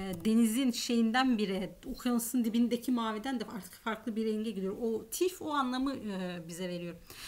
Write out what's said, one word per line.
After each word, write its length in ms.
denizin 460
şeyinden 680
bile, 480
okyanusun 580
dibindeki 480
maviden 480
de 40
artık 280
farklı 440
bir 100
renge 240
gidiyor. 300
O 300
tief 320
o 100
anlamı, 420
e, 540
bize 200
veriyor. 260